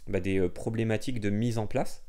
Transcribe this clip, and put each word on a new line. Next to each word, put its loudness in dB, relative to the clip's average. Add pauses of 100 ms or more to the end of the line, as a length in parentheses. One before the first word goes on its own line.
bah, 0
des, 2
euh, 4
problématiques 0
de 0
mise 2
en 0
place. -2